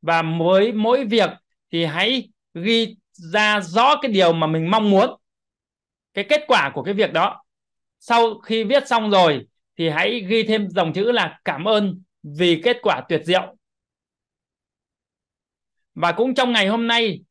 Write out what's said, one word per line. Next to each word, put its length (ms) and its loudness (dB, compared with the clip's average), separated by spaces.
và 220 0
với 320 2
mỗi 340 0
việc 240 2
thì 140 -2
hãy 440 -4
ghi 420 -2
ra 500 -2
rõ 400 2
cái 100 -4
điều 220 4
mà 140 0
mình 240 -2
mong 180 2
muốn, 200 4
cái 160 -6
kết 180 2
quả 260 2
của 100 -8
cái 100 -4
việc 200 0
đó. 300 -2
Sau 400 0
khi 240 -4
viết 240 0
xong 220 0
rồi 380 2
thì 120 0
hãy 300 -2
ghi 240 0
thêm 260 -2
dòng 240 -2
chữ 180 -2
là 340 -2
cảm 220 -4
ơn 340 0
vì 400 0
kết 180 0
quả 280 0
tuyệt 160 0
diệu. 300 -2
Và 160 0
cũng 240 -2
trong 160 0
ngày 160 2
hôm 200 -2
nay, 320 -2